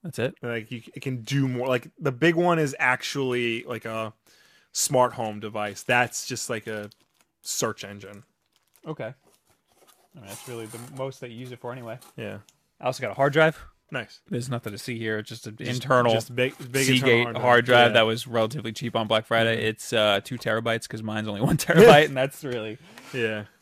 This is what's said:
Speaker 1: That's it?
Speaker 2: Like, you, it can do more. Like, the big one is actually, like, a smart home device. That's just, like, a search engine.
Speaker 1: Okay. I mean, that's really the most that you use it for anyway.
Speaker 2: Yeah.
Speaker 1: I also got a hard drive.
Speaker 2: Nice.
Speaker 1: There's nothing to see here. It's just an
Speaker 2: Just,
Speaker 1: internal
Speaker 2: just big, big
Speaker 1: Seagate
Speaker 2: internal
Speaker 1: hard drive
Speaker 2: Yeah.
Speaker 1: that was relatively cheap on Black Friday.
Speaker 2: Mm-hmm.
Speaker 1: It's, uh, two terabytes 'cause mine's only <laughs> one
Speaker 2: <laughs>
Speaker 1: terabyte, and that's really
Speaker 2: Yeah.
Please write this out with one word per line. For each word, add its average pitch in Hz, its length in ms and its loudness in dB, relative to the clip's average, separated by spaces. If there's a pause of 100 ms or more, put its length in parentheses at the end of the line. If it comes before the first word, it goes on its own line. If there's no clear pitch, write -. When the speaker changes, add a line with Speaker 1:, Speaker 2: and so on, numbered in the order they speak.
Speaker 1:
That's 165 160 -12
it? 123 240 -4
Speaker 2:
Like, 117 300 -8
you, 117 100 -12 (120)
it - 60 -14
can 127 220 -6
do 139 240 0
more. 127 220 -4
Like, 127 200 0 (100)
the 147 120 -2
big 151 240 2
one 175 240 2
is 143 200 0
actually, 123 840 -2
like, 113 200 -10
a 113 280 -8 (600)
smart 127 400 2
home 107 260 -8
device. 104 440 -8
That's 123 440 0
just, - 240 -8
like, 113 160 -8
a 104 240 -10 (520)
search - 420 -6
engine. 101 400 -18 (600)
Speaker 1:
Okay. 131 280 -10
I - 1040 -20
mean, 110 80 -20
that's 104 220 -16
really 117 180 -10
the 113 120 -14 (180)
most 131 240 -10
that 123 100 -14
you 113 60 -16
use 123 160 -14
it 117 80 -18
for 120 100 -12
anyway. 120 280 -12 (180)
Speaker 2:
Yeah. 104 220 -10 (420)
Speaker 1:
I - 60 -6
also 127 160 -4
got 110 100 -6
a - 20 -10
hard 139 200 0
drive. 156 280 2 (300)
Speaker 2:
Nice. 123 360 -12
Speaker 1:
There's 120 200 -6
nothing 117 240 -8
to 98 60 -14
see 120 200 -10
here. 110 200 -4
It's 110 100 -10
just - 180 -16
an 110 120 -14
Speaker 2:
Just, 127 120 -8 (120)
Speaker 1:
internal 123 300 4
Speaker 2:
just 113 220 -2
big, 127 220 -2 (160)
big 135 140 2
Speaker 1:
Seagate 127 340 4
Speaker 2:
internal 117 220 -4
Speaker 1:
hard 120 240 6
drive 120 220 8
Speaker 2:
Yeah. 113 60 0
Speaker 1:
that 117 120 8
was 113 200 -2
relatively 113 460 -2
cheap 117 240 -6
on 110 100 -2
Black 110 200 0
Friday. 113 320 2
Speaker 2:
Mm-hmm. - 80 -2
Speaker 1:
It's, - 260 -6
uh, 107 320 4
two 123 140 -10
terabytes 113 500 -4
'cause 110 140 -12
mine's 107 260 -6
only 101 120 -6
<laughs> - 20 -2
one 151 140 2
Speaker 2:
<laughs> - 20 0
Speaker 1:
terabyte, 170 480 10
and 139 100 -6
that's 135 260 -4
really 113 360 -8 (340)
Speaker 2:
Yeah. 110 320 -4 (180)